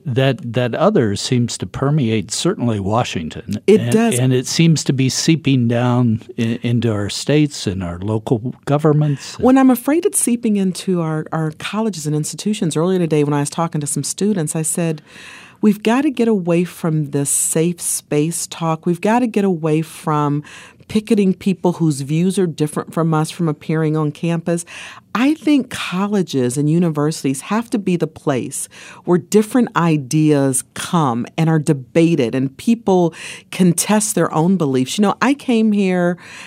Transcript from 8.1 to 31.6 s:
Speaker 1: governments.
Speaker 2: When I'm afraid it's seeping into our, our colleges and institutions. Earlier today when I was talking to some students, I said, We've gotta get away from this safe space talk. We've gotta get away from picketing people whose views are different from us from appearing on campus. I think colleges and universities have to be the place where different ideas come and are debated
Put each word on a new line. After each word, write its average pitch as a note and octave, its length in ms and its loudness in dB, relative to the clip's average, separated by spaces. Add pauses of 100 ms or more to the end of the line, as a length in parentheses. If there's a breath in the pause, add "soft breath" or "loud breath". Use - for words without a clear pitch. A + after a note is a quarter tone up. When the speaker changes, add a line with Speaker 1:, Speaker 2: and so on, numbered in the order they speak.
Speaker 1:
governments. D3 720 0
Speaker 2:
When C4 200 6
I'm C4 100 6
afraid C4+ 380 0
it's E4 120 -2
seeping A#3 380 0
into F#3+ 460 -2
our, D#3 300 -4
our D#3+ 260 -2
colleges G3 480 -6
and D3+ 100 0
institutions. D#3+ 580 -4
Earlier F3+ 240 0
today D#3 240 2
when D3 120 0
I C#3+ 60 0
was C#3+ 100 -2
talking E3 320 -4
to C#3+ 40 -6
some C#3 180 -4
students, F#3+ 520 -2
I D#3+ 60 -2
said, E3 400 -4 (580 loud breath)
We've G#3 220 2
gotta C4+ 280 2
get A#3 180 0
away F3 360 2
from D#3 460 -2
this C#3+ 180 -2
safe E3+ 520 0
space - 640 -2
talk. D#3+ 400 -4
We've E3+ 140 0
gotta A#3 260 2
get G#3+ 180 0
away D#3+ 380 0
from D3 640 -2 (440 loud breath)
picketing G#3 460 2
people F3+ 400 0
whose D#3 260 0
views E3 380 0
are F#3 80 2
different - 460 -4
from E3 220 0
us D#3 160 0
from E3+ 180 -2
appearing D#3 480 -2
on D#3 140 0
campus. E3+ 540 -4 (500 loud breath)
I C4+ 200 2
think D4 360 0
colleges F3 880 -2
and D3 140 2
universities D3+ 720 0
have A3+ 280 -4
to B3 80 0
be F#3 180 0
the E3 100 -2
place C3+ 640 -6 (360 loud breath)
where F3+ 140 4
different A3 580 2
ideas D3+ 880 2 (100)
come B2+ 520 -2 (100)
and D#3+ 140 2
are D#3+ 80 4
debated D3 760 2